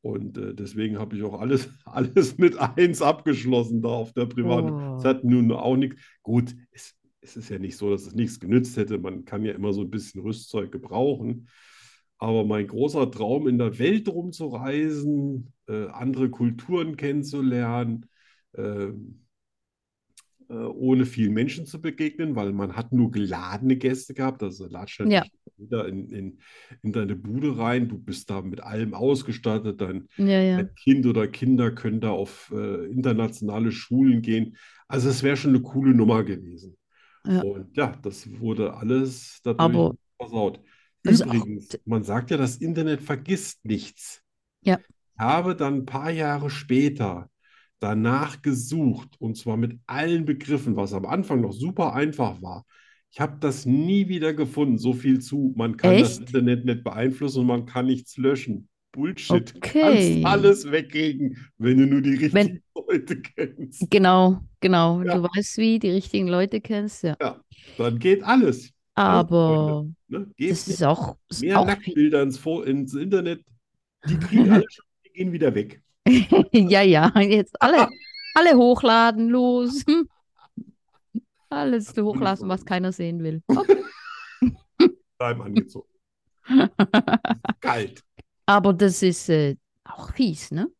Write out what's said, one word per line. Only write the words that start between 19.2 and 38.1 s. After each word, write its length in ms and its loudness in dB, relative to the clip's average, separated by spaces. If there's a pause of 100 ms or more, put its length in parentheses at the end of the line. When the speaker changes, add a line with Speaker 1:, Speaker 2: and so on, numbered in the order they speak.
Speaker 1:
äh, 40 -14
ohne 520 0
vielen 280 -2
Menschen 320 -4
zu 140 -16
begegnen, 560 -6
weil 160 -4
man 240 -6
hat 160 -8
nur 180 2
geladene 680 -4
Gäste 380 -6
gehabt. 280 -6
Also 240 -12
latscht 340 -16
halt 120 0
Speaker 2:
Ja. 100 2
Speaker 1:
nicht 120 -14 (240)
jeder 300 -6
in, 220 -12
in, 280 -14 (440)
in 100 -6
deine 240 -4
Bude 420 -6
rein. 300 -2
Du 100 -10
bist 320 -14
da 120 -6
mit 200 -12
allem 320 -10
ausgestattet, 840 -4
dein, 360 -8
Speaker 2:
Ja, 240 2
ja. 180 2
Speaker 1:
dein 160 -6
Kind 320 2
oder 220 0
Kinder 440 0
können 280 -6
da 100 -4
auf, 440 -8
äh, 320 -6
internationale 840 -2
Schulen 500 2
gehen. 340 -4 (300)
Also 240 -2
es 120 -4
wäre 140 2
schon 180 -2
eine 80 2
coole 320 2
Nummer 300 4
gewesen. 520 -12 (500)
Speaker 2:
Ja. 160 0
Speaker 1:
Und 340 -8
ja, 260 -2
das 380 -14